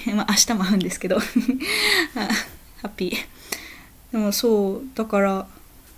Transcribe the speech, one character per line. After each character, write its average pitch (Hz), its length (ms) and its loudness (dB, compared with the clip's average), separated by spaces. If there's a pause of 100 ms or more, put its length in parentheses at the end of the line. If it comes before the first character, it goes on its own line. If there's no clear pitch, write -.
<laughs> 208 80 -2
ま 214 100 2
あ、 - 80 -2
明 202 40 4
日 - 180 4
も 220 100 0
会 185 100 2
う - 40 4
ん - 20 4
で 180 100 0
す - 100 -6
け - 80 -6
ど。 190 100 2
<laughs> - 0 -
あ、 214 40 2
ハ 269 1700 -2
ッ - 20 -6
ピ 185 180 -4
ー。 - 1040 -10
で 233 60 -2
も、 208 140 2
そ 202 520 2
う、 269 100 -10
だ 220 120 -2
か 214 140 0
ら、 196 280 2 (500)